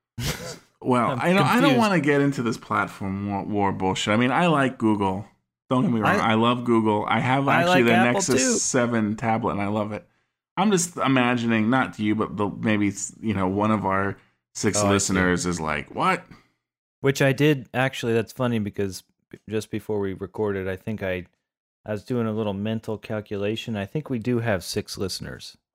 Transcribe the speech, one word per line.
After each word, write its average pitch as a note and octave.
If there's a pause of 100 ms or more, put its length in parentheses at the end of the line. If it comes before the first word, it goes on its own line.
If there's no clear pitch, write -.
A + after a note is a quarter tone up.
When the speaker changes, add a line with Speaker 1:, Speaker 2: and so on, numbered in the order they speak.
(200)
Speaker 1:
<laughs> - (220)
Speaker 2:
Well, B2+
Speaker 1:
I'm B2
Speaker 2:
I E3+
don't, F#3+
I F3+
don't A#3+
Speaker 1:
confused. C#4
Speaker 2:
wanna G3+
get C#3+
into C#3
this A2
platform G2
war, G2
war G2+
bullshit. F#2+
I G#2+
mean, B2
I D3
like C#3
Google. G2+ (420)
Don't B2+
get B2+
me A#2
wrong. D#3+
Speaker 1:
I, A2+
Speaker 2:
I -
love A#2+
Google. A2
I A2
have C3+
Speaker 1:
I -
Speaker 2:
actually E3+ (140)
Speaker 1:
like -
Speaker 2:
the A#2
Speaker 1:
Apple A#2+
Speaker 2:
Nexus B2
Speaker 1:
too. A#2+
Speaker 2:
seven A#2
tablet, A2
and G2
I G2+
love G#2
it. G#2 (500)
I'm F#3+
just F3+
imagining, A#2+
not B2
to G#2+
you, G#2+
but G#2+
the, G2+
maybe, G#2+ (280)
you A2
know, F#2+
one G2+
of G#2
our F#2+ (360)
six G#2
Speaker 1:
Oh, G#2+
I -
see. G2+
Speaker 2:
listeners F#2
is F2
like, D2+
"What?" F3 (760)
Speaker 1:
Which C3+
I C#3
did, C#3
actually, B2
that's A2+
funny A#2+
because G2+ (300)
b-, - (100)
just G#2+
before G#2+
we G2
recorded, G2
I F#2+
think G#2
I, F#2 (580)
I G#2+
was G2+
doing A#2+
a A2
little G#2+
mental A2
calculation. G#2+
I G2
think -
we B2
do A#2+
have G#2
six -
listeners. D#2 (180)